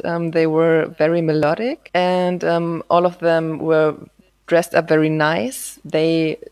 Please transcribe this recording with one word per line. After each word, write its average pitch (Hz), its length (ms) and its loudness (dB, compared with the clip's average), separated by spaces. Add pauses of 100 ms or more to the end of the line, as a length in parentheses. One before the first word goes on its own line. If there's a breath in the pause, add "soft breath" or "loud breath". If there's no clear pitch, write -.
Um, 170 260 -4
they 160 160 2
were 160 400 2 (120)
very 165 220 2
melodic, 160 720 -2
and, 180 500 0
um, 170 440 -2
all 175 180 2
of 175 120 -4
them 160 400 0
were 156 380 2 (500)
dressed 170 300 0
up 165 120 0
very 156 200 4
nice. 160 760 -4
They 160 540 0 (140)